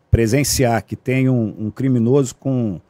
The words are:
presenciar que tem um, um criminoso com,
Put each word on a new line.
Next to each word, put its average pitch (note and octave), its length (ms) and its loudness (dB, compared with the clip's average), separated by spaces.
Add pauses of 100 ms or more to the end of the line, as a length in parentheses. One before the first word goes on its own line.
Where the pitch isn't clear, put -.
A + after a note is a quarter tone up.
(100)
presenciar A#2 760 2
que - 100 -12
tem C3 340 0
um, A#2+ 300 0
um G#2+ 120 -6
criminoso B2+ 640 0
com, A#2 560 -4